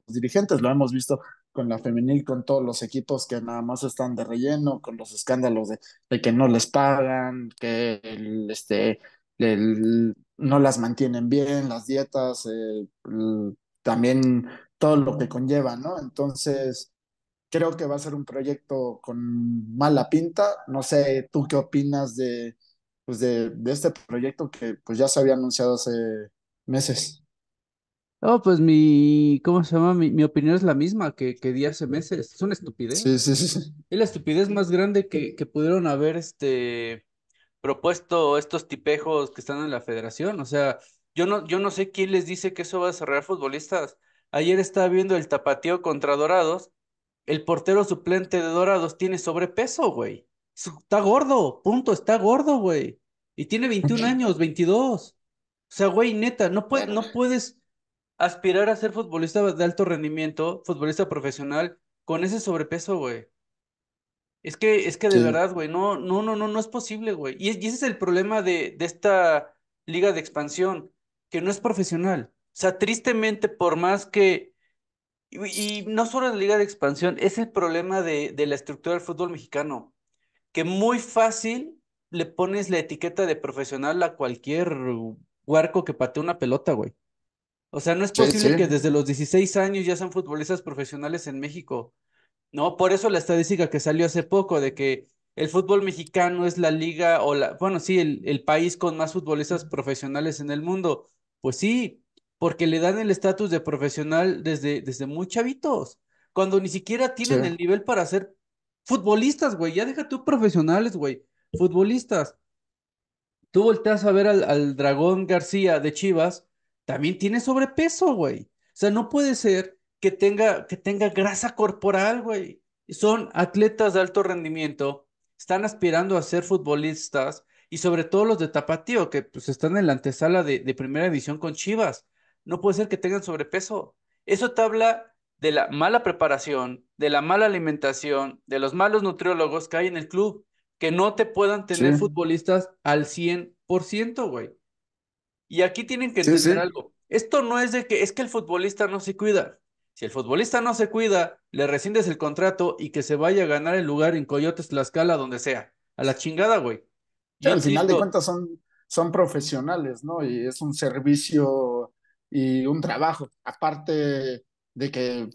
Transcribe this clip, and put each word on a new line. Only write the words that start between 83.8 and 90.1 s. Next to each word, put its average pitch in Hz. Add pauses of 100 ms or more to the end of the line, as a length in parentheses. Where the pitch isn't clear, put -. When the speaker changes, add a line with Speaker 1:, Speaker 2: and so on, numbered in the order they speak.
Speaker 2:
a 165
cualquier 147 (680)
huerco 160
que 151
patee -
una 170
pelota, 135
güey. 107 (800)
O 147
sea, 170
no 185
es 196
Speaker 1:
Sí, -
Speaker 2:
posible 147
Speaker 1:
sí. 156
Speaker 2:
que 175
desde 147
los 147
dieciséis 151
años 196
ya 180
sean 180